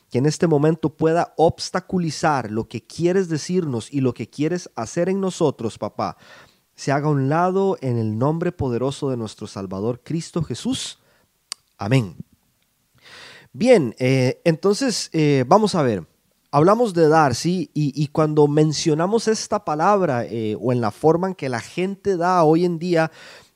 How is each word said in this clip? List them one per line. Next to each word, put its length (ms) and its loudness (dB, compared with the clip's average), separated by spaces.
que 100 -2
en 80 2
este 180 0
momento 440 2
pueda 480 0
obstaculizar 1120 -2
lo 160 -4
que 180 -10
quieres 440 -2
decirnos 640 -4
y 100 -2
lo 120 0
que 160 -10
quieres 460 -4
hacer 340 -4
en 100 -2
nosotros, 600 -2
papá, 380 -6
se 160 -4
haga 160 0
a 40 2
un 180 0
lado 520 0
en 160 -2
el 220 -2
nombre 320 -2
poderoso 580 -4
de 80 -4
nuestro 300 -10
Salvador 560 -6
Cristo 400 -6
Jesús. 560 -8
Amén. 360 0
Bien, 440 4
eh, 460 2
entonces, 720 0
eh, 340 2
vamos 260 4
a 80 2
ver. 240 0
Hablamos 420 4
de 140 4
dar, 260 4
¿sí? 400 -4
Y, 260 -2
y 100 -2
cuando 380 2
mencionamos 800 0
esta 380 -4
palabra, 600 0
eh, 360 -4
o 100 0
en 100 0
la 100 0
forma 360 2
en 60 -4
que 160 -8
la 100 -4
gente 580 -4
da 260 2
hoy 220 4
en 120 -2
día, 340 0